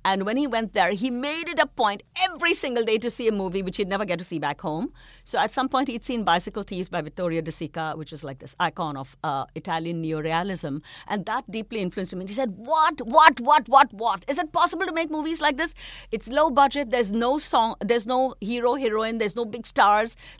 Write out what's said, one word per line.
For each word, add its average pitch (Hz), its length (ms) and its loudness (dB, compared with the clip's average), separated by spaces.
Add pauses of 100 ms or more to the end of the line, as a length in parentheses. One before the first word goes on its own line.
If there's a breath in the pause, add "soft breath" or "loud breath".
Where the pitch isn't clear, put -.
And 190 220 2
when 214 100 0
he 285 120 0
went 226 260 -2
there, 185 200 4
he 214 180 -2
made 294 360 -4
it 330 120 0
a 302 80 4
point 208 340 0 (180)
every 339 360 0
single 247 280 0
day 220 140 2
to 220 140 -2
see 240 160 -4
a 220 40 6
movie 190 300 -2
which 185 160 -6
he'd 202 100 -2
never 190 160 -2
get 175 140 -2
to 175 80 -8
see 165 140 -6
back 143 200 -4
home. 160 320 -4 (340 loud breath)
So - 120 -6
at 202 160 0
some 269 160 -2
point, 269 200 0
he'd 233 140 -6
seen 240 200 -4
Bicycle 180 400 0
Thieves 185 260 -6
by 175 120 -4
Vittorio 165 400 -2
De 160 100 -6
Sica, 156 440 -6
which 156 160 -12
is, 147 120 -14
like, 135 160 -12
this - 200 -16
icon 160 380 -2
of, 135 260 -12
uh, 139 300 -2
Italian 165 480 -6
neorealism. 160 800 -4 (260 loud breath)
And 196 200 -4
that 233 240 -6
deeply 220 300 -6
influenced 180 320 -6
him. 180 60 -8
And 190 80 -8
he 196 60 -8
said, 254 240 -2
"What, 311 440 2
what, 294 380 8
what, 269 300 2
what, 269 240 6
what? 196 340 -2
Is 285 120 0
it 320 120 -4
possible 339 360 0
to 359 40 -4
make 320 200 -2
movies 311 280 -4
like 294 180 2
this? 262 180 -4 (340 loud breath)
It's - 180 -6
low 294 220 2
budget. 277 400 2
There's 226 220 0
no 240 260 2
song, 226 420 2
there's 220 280 0
no 254 340 2
hero, 240 320 0
heroine, 226 460 -2
there's 208 160 -2
no 240 100 -2
big 220 220 -8
stars. 214 500 4 (220 loud breath)